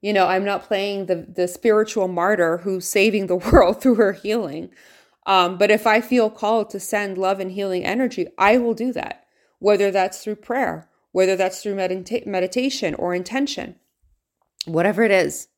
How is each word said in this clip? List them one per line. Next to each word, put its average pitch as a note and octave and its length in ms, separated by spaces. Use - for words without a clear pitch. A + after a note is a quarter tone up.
you G#3 100
know, F#3+ 140
I'm F#3+ 180
not G3+ 200
playing G3 420
the, F3 260
the F3+ 160
spiritual G#3+ 600
martyr F3 500
who's F#3 280
saving G3 420
the F3+ 80
<laughs> F3+ 160
world G3 280
through B3+ 140
her G3+ 180
healing. F#3+ 560
Um, F#3 320
but G3+ 140
if G#3 160
I A3 140
feel A#3+ 280
called G#3+ 420
to G3 100
send G3+ 360
love F#3+ 240
and F#3+ 120
healing F#3+ 320
energy, A3 420
I G#3+ 220
will A#3 160
do A#3 180
that, - 320
whether G3+ 320
that's F#3+ 300
through G#3+ 140
prayer, G#3 540
whether F#3 240
that's F#3 260
through G3+ 140
medita-, F#3 500
meditation G3+ 680
or F3 180
intention, G#3+ 640
whatever F3 380
it G3+ 80
is E3+ 460